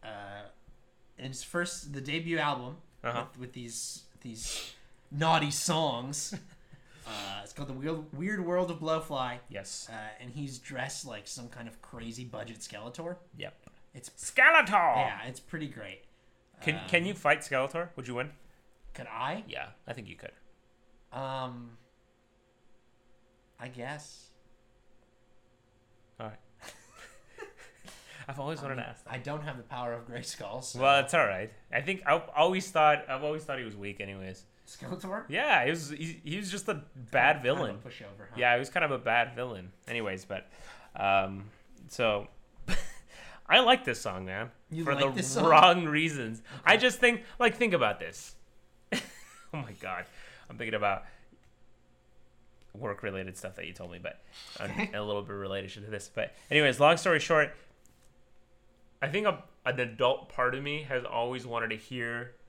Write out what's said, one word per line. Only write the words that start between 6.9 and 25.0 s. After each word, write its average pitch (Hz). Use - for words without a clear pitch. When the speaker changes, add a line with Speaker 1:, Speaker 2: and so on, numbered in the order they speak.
Speaker 1:
Uh, 101
it's -
called 139
The 131
Weird, 151
Weird 190
World 175
of 160
Blowfly. 151
Speaker 2:
Yes. -
Speaker 1:
Uh, -
and 123
he's 135
dressed 131
like 107
some 120
kind 120
of 107
crazy 117
budget 110
Skeletor. 123
Speaker 2:
Yep. -
Speaker 1:
It's -
Speaker 2:
Skeletor! 269
Speaker 1:
Yeah, 101
it's -
pretty 156
great. 101
Speaker 2:
Can, 156
Speaker 1:
Um, -
Speaker 2:
can 175
you 202
fight 151
Skeletor? 143
Would 127
you 123
win? 139
Speaker 1:
Could 123
I? 131
Speaker 2:
Yeah, -
I 123
think 107
you -
could. -
Speaker 1:
Um, 127
I 120
guess. 127